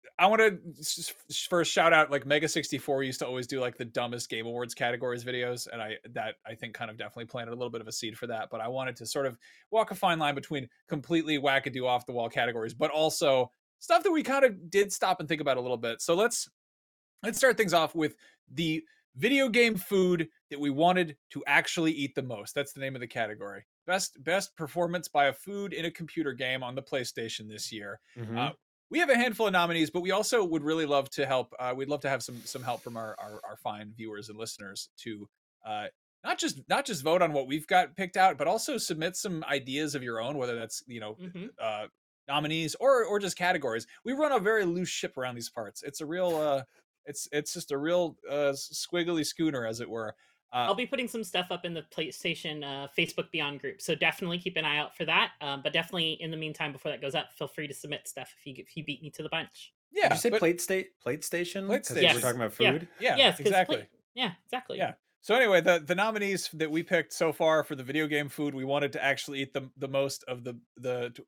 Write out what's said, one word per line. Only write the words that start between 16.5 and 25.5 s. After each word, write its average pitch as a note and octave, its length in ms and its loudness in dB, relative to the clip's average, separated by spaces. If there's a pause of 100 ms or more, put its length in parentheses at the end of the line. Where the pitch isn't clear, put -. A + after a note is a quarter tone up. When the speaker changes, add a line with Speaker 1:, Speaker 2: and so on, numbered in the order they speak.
Speaker 1:
let's A3 160 -4
start B3 180 6
things F#3+ 180 2
off D#3+ 200 4
with D3+ 220 0 (340)
the D#3+ 320 0 (340)
video C4 320 4
game A#3 280 6
food F3+ 520 4 (220)
that C#3+ 100 -8
we D3 100 2
wanted E3 460 4 (140)
to C#3 160 -10
actually D#3+ 460 4
eat C#3+ 220 -4
the C3+ 80 -2
most. A2 320 -8
That's C#3+ 180 -2
the C#3 80 -14
name C3+ 140 -6
of B2+ 60 -10
the A#2+ 60 -8
category. G#2+ 580 -6 (220)
Best, F3+ 380 -2
best F#3 320 0
performance E3+ 520 -2
by C#3+ 180 6
a C3+ 80 4
food G3+ 400 -8